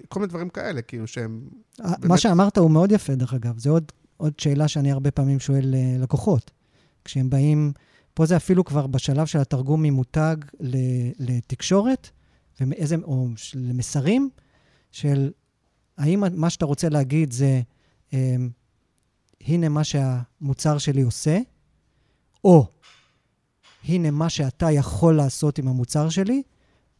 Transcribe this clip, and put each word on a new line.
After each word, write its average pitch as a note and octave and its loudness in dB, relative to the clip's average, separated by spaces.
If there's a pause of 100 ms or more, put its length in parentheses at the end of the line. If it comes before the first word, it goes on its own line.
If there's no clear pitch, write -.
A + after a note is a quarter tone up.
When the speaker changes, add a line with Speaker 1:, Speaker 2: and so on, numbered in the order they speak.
Speaker 1:
כל - -8
מיני G3+ -4
דברים F3 -10
כאלה, - -8
כאילו, A2+ -12
שהם A2+ -10 (380)
Speaker 2:
ה-, A3+ -8
מה E3+ -2
Speaker 1:
באמת F3+ 4
Speaker 2:
שאמרת G3 2
הוא E3 6
מאוד E3+ 4
יפה, G3 0
דרך B2+ -4
אגב, A#2+ -6
זה A2+ -2
עוד, D#3+ 0 (260)
עוד D3+ -4
שאלה D3 0
שאני C#3 0
הרבה C3+ 0
פעמים C#3 0
שואל, C3+ 0
אה, C3 0
לקוחות, C3 0 (540)
כשהם C3 -2
באים... D3 2 (420)
פה D#3+ 2
זה E3+ 2
אפילו F3+ 2
כבר C#3 -2
בשלב C3+ 0
של D#3 -2
התרגום C#3 0
ממותג D#3 0 (240)
ל-, C3 -4 (420)
לתקשורת, F3+ -2 (520)
ומאיזה, D3 -2
או C3 -2
ש-, - -16
למסרים, C3+ -2 (640)
של C#3 -2 (640)
האם F3 0
מה E3+ -2
שאתה - -4
רוצה D3 -2
להגיד D3 0
זה, C3 0 (520)
אמ, B2+ -2 (920)
"הנה E3 0
מה D3+ 0
שהמוצר C#3 -2
שלי C#3 0
עושה", D3+ 0 (1040)
או E3+ 8 (1160)
"הנה E3 0
מה D3+ 0
שאתה D#3 0
יכול D#3 4
לעשות D3 0
עם C3+ -2
המוצר C3 0
שלי", G3 0 (580)